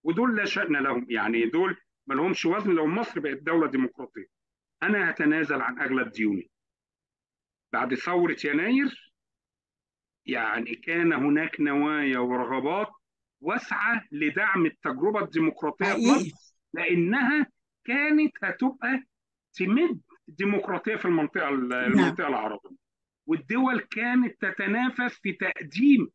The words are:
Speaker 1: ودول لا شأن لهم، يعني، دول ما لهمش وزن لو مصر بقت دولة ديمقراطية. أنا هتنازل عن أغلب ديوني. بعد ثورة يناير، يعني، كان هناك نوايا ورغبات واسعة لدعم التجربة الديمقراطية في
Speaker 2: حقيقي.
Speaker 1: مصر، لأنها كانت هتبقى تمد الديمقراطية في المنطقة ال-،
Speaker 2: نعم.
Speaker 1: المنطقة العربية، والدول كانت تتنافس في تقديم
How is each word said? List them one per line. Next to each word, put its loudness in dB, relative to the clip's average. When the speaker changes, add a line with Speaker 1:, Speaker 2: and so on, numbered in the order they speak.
Speaker 1:
ودول 0
لا 0
شأن -2
لهم، 0
يعني، 0
دول 0
ما -4
لهمش 0
وزن 0
لو 2
مصر -2
بقت -4
دولة 0
ديمقراطية. -4
أنا 2
هتنازل 0
عن -6
أغلب -2
ديوني. -2
بعد -2
ثورة 0
يناير، 0
يعني، -4
كان 0
هناك 0
نوايا 0
ورغبات -2
واسعة -2
لدعم 0
التجربة -2
الديمقراطية -2
في 2
Speaker 2:
حقيقي. 4
Speaker 1:
مصر، -4
لأنها 2
كانت 2
هتبقى -2
تمد 0
الديمقراطية -2
في -8
المنطقة 0
ال-، 0
Speaker 2:
نعم. 0
Speaker 1:
المنطقة 4
العربية، -6
والدول 0
كانت -2
تتنافس -2
في -4
تقديم 2